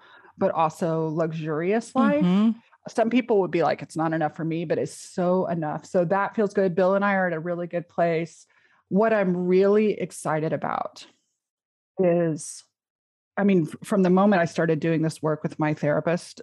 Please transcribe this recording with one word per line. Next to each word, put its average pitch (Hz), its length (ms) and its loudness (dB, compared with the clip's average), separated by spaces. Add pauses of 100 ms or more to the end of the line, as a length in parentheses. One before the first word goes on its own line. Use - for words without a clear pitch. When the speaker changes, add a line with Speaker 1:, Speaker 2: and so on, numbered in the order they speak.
(360)
Speaker 1:
but 196 140 0
also 160 580 -2
luxurious 160 840 -4
life. 254 300 2
Speaker 2:
Mm-hmm. 208 340 2 (300)
Speaker 1:
Some 226 220 0
people 233 300 2
would 175 100 -2
be 165 120 0
like, 143 200 0
"It's - 140 -16
not 160 180 -2
enough 156 200 -2
for 160 100 -6
me," 160 200 -4
but 160 140 -2
it's 135 180 -6
so 180 520 -2
enough. 156 360 -6
So 185 220 0
that 196 280 -2
feels 208 200 -2
good. 190 200 0
Bill 190 200 2
and 196 100 0
I 202 80 2
are 190 140 2
at 175 80 -2
a 160 40 -4
really 175 280 -6
good 170 240 -8
place. 170 560 -2 (420)
What 220 240 2
I'm 190 240 2
really 196 640 2
excited 156 540 -4
about - 520 -6 (920)
is, 170 640 0 (720)
I 196 80 0
mean, 185 260 4
f-, - 160 -16
from 196 160 2
the 180 80 4
moment 190 320 4
I 170 40 2
started 165 340 0
doing 165 220 0
this 160 200 -4
work 151 200 -2
with - 160 -8
my 151 160 0
therapist 156 680 -2